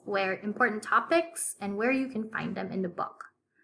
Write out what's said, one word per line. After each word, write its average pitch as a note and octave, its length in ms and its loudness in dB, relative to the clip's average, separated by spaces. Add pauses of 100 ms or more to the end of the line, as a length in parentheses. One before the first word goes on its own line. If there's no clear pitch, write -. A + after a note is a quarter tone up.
where F#3+ 340 0
important G#3+ 440 0
topics - 760 2
and G3+ 160 -4
where A3+ 160 2
you C4+ 160 2
can A3 220 -4
find - 260 -4
them F#3+ 160 -6
in F#3+ 100 -2
the F#3 60 0
book. - 380 -6 (380)